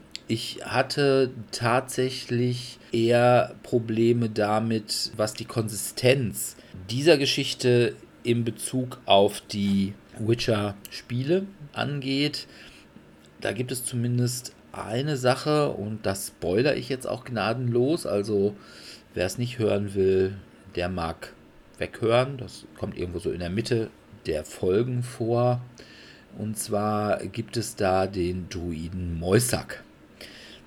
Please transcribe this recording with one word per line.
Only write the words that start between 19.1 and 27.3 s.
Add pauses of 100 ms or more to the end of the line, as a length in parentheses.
wer
es
nicht
hören
will, (400)
der
mag (440)
weghören.
Das (120)
kommt
irgendwo
so
in
der
Mitte (380)
der
Folgen
vor. (760)
Und
zwar
gibt